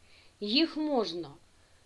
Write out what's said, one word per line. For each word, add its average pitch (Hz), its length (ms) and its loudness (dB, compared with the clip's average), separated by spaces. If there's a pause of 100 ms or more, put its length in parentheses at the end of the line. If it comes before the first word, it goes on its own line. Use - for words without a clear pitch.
(400)
Їх 277 380 2
можна 190 540 -2 (540)